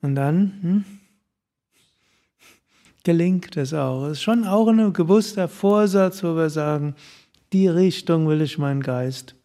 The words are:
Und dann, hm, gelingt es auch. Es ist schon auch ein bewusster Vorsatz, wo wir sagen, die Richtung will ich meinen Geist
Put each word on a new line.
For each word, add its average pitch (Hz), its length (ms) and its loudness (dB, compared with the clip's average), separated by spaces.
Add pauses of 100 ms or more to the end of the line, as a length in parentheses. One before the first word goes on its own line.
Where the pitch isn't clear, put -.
Und - 140 -2
dann, 165 460 0
hm, 190 240 0 (2250)
gelingt 175 520 0
es 139 160 -4
auch. 135 320 -4
Es 151 80 -6
ist 143 80 -10
schon 226 240 0
auch 214 240 2
ein 220 240 4
bewusster 190 560 0
Vorsatz, 196 760 2
wo 165 140 -2
wir 160 120 0
sagen, 147 460 -4 (560)
die 190 160 4
Richtung 170 600 2
will 156 100 2
ich 151 180 -2
meinen 139 240 -2
Geist 131 640 -6